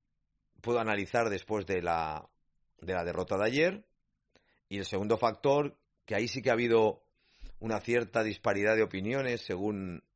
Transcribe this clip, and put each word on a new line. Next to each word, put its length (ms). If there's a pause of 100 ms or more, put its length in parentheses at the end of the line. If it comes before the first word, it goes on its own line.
(600)
puedo 180
analizar 500
después 380
de 140
la, 460 (520)
de 140
la 100
derrota 340
de 80
ayer. 400 (800)
Y 120
el 60
segundo 320
factor, 600 (280)
que 100
ahí 120
sí 140
que 80
ha 40
habido 500 (560)
una 200
cierta 440
disparidad 520
de 60
opiniones, 640
según 580 (120)